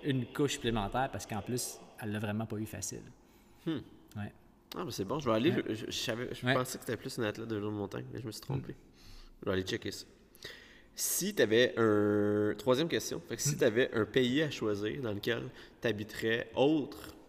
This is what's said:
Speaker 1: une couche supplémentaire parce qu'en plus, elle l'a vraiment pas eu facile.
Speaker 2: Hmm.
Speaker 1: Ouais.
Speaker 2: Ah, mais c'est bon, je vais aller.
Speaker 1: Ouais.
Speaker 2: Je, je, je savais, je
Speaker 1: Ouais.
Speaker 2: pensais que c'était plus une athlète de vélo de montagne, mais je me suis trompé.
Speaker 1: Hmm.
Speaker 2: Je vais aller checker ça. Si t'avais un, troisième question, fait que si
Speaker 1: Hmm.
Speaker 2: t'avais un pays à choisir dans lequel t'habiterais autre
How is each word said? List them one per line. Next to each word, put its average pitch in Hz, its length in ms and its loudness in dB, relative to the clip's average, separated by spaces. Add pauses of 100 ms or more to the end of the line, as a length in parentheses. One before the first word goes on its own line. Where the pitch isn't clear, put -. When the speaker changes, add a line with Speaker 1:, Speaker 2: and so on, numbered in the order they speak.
Speaker 1:
une 131 220 0
couche 143 280 0
supplémentaire 117 580 0
parce - 160 -8
qu'en 104 160 -4
plus, - 340 -4 (240)
elle 107 100 -4
l'a 107 60 -2
vraiment 107 300 -2
pas 107 100 -4
eu 107 80 -2
facile. - 380 -8 (640)
Speaker 2:
Hmm. 160 100 0 (400)
Speaker 1:
Ouais. 104 160 -8 (420)
Speaker 2:
Ah, - 100 -4
mais 139 60 -6
c'est 101 140 -2
bon, 135 140 -2
je 139 100 -2
vais 110 60 6
aller. 127 160 4
Speaker 1:
Ouais. - 180 0
Speaker 2:
Je, 107 60 -2
je, 107 100 -8
je - 60 -8
savais, 120 420 -4
je - 140 -10
Speaker 1:
Ouais. 131 80 4
Speaker 2:
pensais 127 240 -2
que - 40 -14
c'était 113 140 -2
plus - 200 -8
une 120 80 0
athlète 107 220 -4
de 113 60 -4
vélo 104 160 -2
de 107 60 -4
montagne, 104 360 -6
mais - 100 -8
je - 40 -10
me 110 60 -6
suis - 100 -12
trompé. 135 320 -6
Speaker 1:
Hmm. - 20 -12 (640)
Speaker 2:
Je - 40 -8
vais 101 60 0
aller 95 100 2
checker 101 300 -4
ça. - 140 -12 (920)
Si - 400 -2
t'avais 117 420 6
un, 104 800 6
troisième 127 300 4
question, - 420 -2
fait 120 60 -4
que - 80 -6
si 143 100 2
Speaker 1:
Hmm. - 60 -4
Speaker 2:
t'avais 120 340 4
un 107 120 4
pays 127 360 4
à 151 80 0
choisir 107 540 -2
dans 110 100 -2
lequel 117 300 -2 (360)
t'habiterais 113 760 -2
autre 143 600 2 (140)